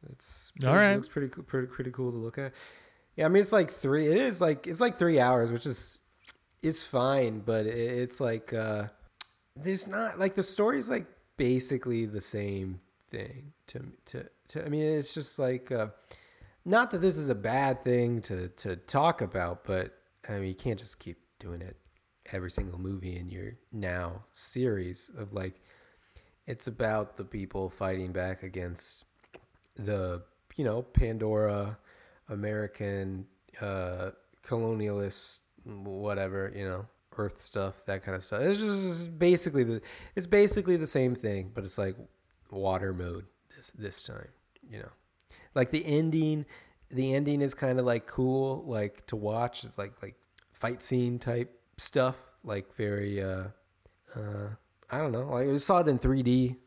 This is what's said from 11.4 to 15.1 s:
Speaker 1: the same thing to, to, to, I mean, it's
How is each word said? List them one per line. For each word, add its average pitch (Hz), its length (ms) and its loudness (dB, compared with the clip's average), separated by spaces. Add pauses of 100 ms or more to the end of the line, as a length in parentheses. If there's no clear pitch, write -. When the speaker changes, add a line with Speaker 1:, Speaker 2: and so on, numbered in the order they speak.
Speaker 1:
the 104 140 -4
same 98 640 -4 (280)
thing 131 440 -12 (140)
to, 127 260 -12 (140)
to, - 180 -10 (240)
to, 160 160 -8
I - 20 -6
mean, 151 180 0
it's 151 280 0